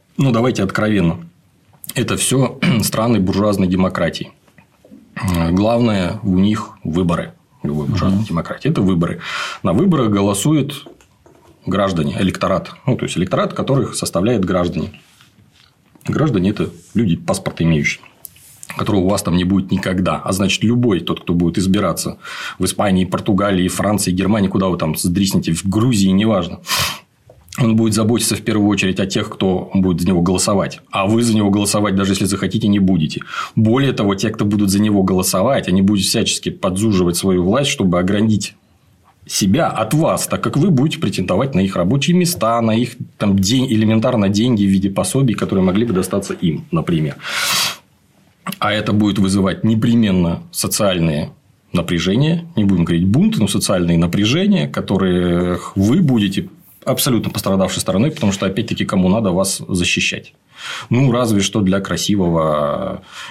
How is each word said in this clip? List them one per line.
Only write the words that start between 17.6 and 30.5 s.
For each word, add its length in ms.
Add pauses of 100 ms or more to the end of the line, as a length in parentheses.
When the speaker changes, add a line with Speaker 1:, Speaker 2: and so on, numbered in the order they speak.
Speaker 1:
имеющие, 400 (720)
которого 260
у 60
вас 140
там 140
не 80
будет 260
никогда. 540
А 80
значит, 320
любой 360
тот, 200
кто 140
будет 240
избираться 600 (400)
в 60
Испании, 400
Португалии, 640
Франции, 420
Германии, 380
куда 200
вы 100
там 180
сдриснете, 560
в 140
Грузии, 420
неважно, 500 (1000)
он 160
будет 180
заботиться 400
в 80
первую 260
очередь 300
о 80
тех, 220
кто 460
будет 260
за 80
него 140
голосовать. 580 (100)